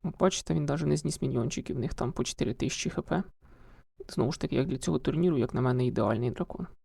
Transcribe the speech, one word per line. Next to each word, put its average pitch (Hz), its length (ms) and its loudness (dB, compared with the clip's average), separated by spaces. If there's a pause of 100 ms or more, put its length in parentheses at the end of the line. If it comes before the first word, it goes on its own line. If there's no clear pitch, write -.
От 175 140 -4
бачите, - 360 2
він 151 120 2
даже 143 200 0
не 147 120 4
зніс - 240 -4
міньйончиків, 127 540 -2
в 131 40 -2
них 117 140 -2
там - 180 -2
по - 120 -2
чотири - 300 -2
тисячі - 360 -2
Х 165 120 -4
П. 170 220 0 (840)
Знову 123 240 2
ж - 100 -6
таки, - 140 -2
як 139 120 2
для 135 100 -2
цього 156 220 0
турніру, 160 380 2
як 120 160 0
на 120 80 0
мене, 127 240 2
ідеальний 113 460 2
дракон. - 360 -6 (180)